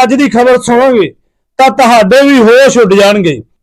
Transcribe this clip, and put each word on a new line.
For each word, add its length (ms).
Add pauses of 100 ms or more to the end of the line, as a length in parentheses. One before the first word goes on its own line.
ਅੱਜ 120
ਦੀ 160
ਖਬਰ 320
ਸੁਣੋਗੇ 500 (460)
ਤਾਂ 140
ਤੁਹਾਡੇ 500
ਵੀ 160
ਹੋਸ਼ 400
ਉੱਡ 160
ਜਾਣਗੇ। 460 (220)